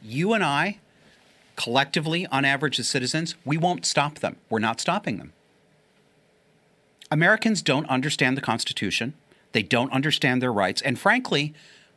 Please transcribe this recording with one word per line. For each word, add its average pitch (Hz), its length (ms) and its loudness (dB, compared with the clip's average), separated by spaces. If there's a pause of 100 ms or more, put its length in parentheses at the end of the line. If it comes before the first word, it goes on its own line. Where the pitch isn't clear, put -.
you 147 300 -2
and 208 100 0
I, 156 340 -2 (800)
collectively, 156 720 0
on 135 180 2
average, 139 340 0
as 117 80 -4
citizens, 151 460 -2 (100)
we 147 140 0
won't 175 300 0
stop 147 320 0
them. - 160 -2 (160)
We're 113 80 0
not 110 200 0
stopping 170 380 -2
them. - 160 -14 (1800)
Americans 196 540 2
don't 143 260 0
understand 131 480 0
the 127 40 -6
Constitution. 113 720 -2 (380)
They 113 100 2
don't 120 280 0
understand 131 480 2
their 123 140 0
rights. 98 300 0
And 127 160 -2
frankly, 196 560 0 (420)